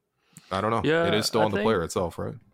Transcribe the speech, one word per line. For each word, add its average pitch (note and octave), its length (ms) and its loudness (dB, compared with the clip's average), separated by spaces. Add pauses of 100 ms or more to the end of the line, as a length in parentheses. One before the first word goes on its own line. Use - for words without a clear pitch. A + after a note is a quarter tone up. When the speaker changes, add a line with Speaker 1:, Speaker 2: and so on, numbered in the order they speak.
(500)
Speaker 1:
I F#2+ 100 -2
don't G#2+ 120 0
know. A2+ 100 0
Speaker 2:
Yeah, E3 240 2
Speaker 1:
It E3+ 80 2
is G#2+ 120 0
still A2 160 2
Speaker 2:
I - 20 4
Speaker 1:
on G#2+ 80 0
the G2+ 60 0
Speaker 2:
think G#2 80 0
Speaker 1:
player G2+ 180 2
itself, E2+ 340 -4
right? G#2 160 -6 (200)